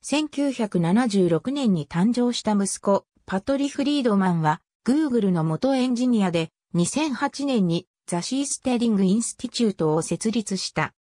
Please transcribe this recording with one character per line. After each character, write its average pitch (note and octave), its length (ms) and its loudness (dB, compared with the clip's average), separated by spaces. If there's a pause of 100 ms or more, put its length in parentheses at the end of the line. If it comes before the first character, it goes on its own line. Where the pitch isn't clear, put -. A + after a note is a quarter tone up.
千 D4+ 260 -2
九 C#4 240 -2
百 G#3+ 280 -2
七 F#3+ 280 2
十 G3 220 2
六 E3 220 0
年 C4+ 220 2
に D#3 140 -2
誕 G3 260 0
生 A#3+ 200 0
し - 80 -6
た G#3+ 120 -2
息 G3 260 -2
子、 - 260 0 (220)
パ F#3+ 140 -4
ト C#4 160 -2
リ・ C#4 120 -2
フ C#4+ 140 -4
リ C#4+ 180 0
ー - 20 -4
ド G#3+ 140 2
マ F#3 140 2
ン E3+ 100 0
は、 D#3 200 0 (240)
Google A#3+ 460 2
の E3+ 120 0
元 E3 320 0
エ B3+ 120 0
ン B3+ 80 0
ジ B3 120 0
ニ A3+ 160 2
ア F3+ 80 0
で、 E3 200 -2 (220)
二 F3 120 2
千 D4 280 -2
八 C#4 320 -4
年 A#3 220 2
に E3+ 200 -2 (200)
ザ・ F3 140 -4
シ C4 200 -4
ー C#4 40 -2
ス - 160 -8
テ B3+ 160 0
デ A3+ 100 0
ィ A3+ 40 2
ン G#3+ 40 2
グ・ G3 80 2
イ F#3+ 120 4
ン A#3 80 0
ス - 120 -8
テ - 120 -12
ィ - 40 -8
チ A#3+ 140 0
ュ G#3+ 40 2
ー F#3+ 40 -4
ト D#3 220 0
を E3 60 0
設 F3 280 -4
立 G#3 280 -4
し - 140 -8
た。 D3+ 300 -4